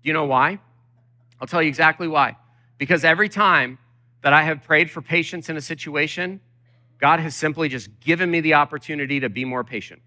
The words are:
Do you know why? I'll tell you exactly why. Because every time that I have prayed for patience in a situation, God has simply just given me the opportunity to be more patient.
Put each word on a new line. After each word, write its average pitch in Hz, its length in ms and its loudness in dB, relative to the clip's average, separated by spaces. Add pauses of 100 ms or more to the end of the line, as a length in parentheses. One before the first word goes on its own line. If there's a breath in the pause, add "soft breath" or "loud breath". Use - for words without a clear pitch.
Do 139 40 -2
you 156 60 0
know 156 120 0
why? 143 340 2 (800)
I'll 131 80 -10
tell 170 140 0
you 156 80 4
exactly 156 380 0
why. 139 300 0 (400)
Because 156 260 0
every 175 260 2
time 160 480 2 (440)
that 143 120 4
I 151 100 6
have 151 200 -4
prayed 160 280 2
for 165 100 -12
patience 165 480 -4
in 160 80 -8
a 147 40 -8
situation, 160 800 -6 (560)
God 160 220 4
has 160 160 -6
simply 156 340 -2
just 127 200 -8 (100)
given 170 300 0
me 170 120 0
the 156 140 2
opportunity 147 680 -2
to 127 80 -4
be 123 160 -6
more 127 180 -6
patient. 101 440 -14